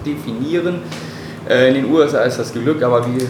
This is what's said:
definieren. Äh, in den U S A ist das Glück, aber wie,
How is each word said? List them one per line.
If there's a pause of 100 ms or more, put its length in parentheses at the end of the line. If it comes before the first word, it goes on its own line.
definieren. (680)
Äh,
in
den
U
S
A
ist
das
Glück,
aber
wie,